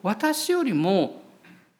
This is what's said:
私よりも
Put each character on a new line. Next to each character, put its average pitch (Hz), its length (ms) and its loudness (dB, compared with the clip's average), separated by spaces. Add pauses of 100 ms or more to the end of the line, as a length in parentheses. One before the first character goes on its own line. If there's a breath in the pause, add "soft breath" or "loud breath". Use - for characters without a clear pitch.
私 302 500 -2
よ 349 120 0
り 247 100 -2
も 160 480 0 (580 loud breath)